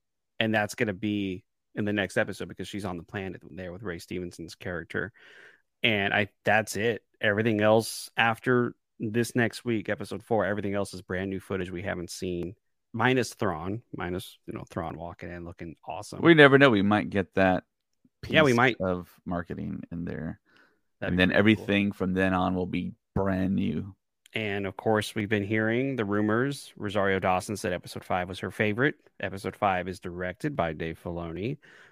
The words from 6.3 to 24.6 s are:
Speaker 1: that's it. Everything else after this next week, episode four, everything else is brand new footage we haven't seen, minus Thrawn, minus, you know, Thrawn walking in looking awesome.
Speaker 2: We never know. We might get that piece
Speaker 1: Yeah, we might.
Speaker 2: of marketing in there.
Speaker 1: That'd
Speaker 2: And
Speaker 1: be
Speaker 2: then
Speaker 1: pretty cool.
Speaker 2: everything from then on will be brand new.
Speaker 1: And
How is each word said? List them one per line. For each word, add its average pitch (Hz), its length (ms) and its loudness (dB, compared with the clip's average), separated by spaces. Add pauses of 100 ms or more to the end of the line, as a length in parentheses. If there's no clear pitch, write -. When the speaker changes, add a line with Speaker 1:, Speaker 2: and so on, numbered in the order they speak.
Speaker 1:
that's 107 320 2
it. 107 280 -2 (160)
Everything 107 400 2
else 110 560 4
after 120 580 2 (240)
this 113 380 -2
next 113 280 0
week, 110 240 -2
episode 104 340 -6
four, 107 240 0
everything 101 280 -2
else 101 200 -4
is 90 80 -12
brand 92 280 -4
new 95 100 -6
footage 92 300 -6
we 90 120 -8
haven't 90 280 -6
seen, 90 440 -6 (380)
minus 120 420 2
Thrawn, 95 480 -4 (120)
minus, 90 520 -8
you - 80 -10
know, - 160 -12
Thrawn 82 260 -6
walking 85 340 -12
in 87 140 -12
looking 85 320 -14 (100)
awesome. 87 360 -10
Speaker 2:
We 165 120 8
never 139 240 12
know. 139 120 8
We 101 120 6
might 101 280 2
get 98 240 -2
that 92 300 4 (580)
piece - 120 -8
Speaker 1:
Yeah, 156 80 6
we 139 100 6
might. 120 280 4
Speaker 2:
of 90 300 -2 (160)
marketing 82 560 -6 (100)
in 85 120 -6
there. 82 360 -8 (600)
Speaker 1:
That'd 95 120 -2
Speaker 2:
And 90 40 2
Speaker 1:
be 90 40 6
Speaker 2:
then 92 80 6 (140)
Speaker 1:
pretty 107 140 6
cool. 107 80 -6
Speaker 2:
everything 101 280 2
from 92 220 -2
then 92 200 2
on 92 200 0
will 90 120 -2
be 90 260 -4 (220)
brand 95 420 0
new. 95 380 -4 (380)
Speaker 1:
And 101 320 -4